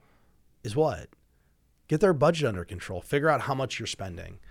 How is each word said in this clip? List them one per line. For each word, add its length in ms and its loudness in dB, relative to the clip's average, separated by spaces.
is 120 -6
what? 340 0
Get 140 2
their 140 6
budget 340 4
under 160 -4
control. 380 -10
Figure 260 0
out 140 2
how 120 -2
much 240 -4
you're 80 -8
spending. 520 -10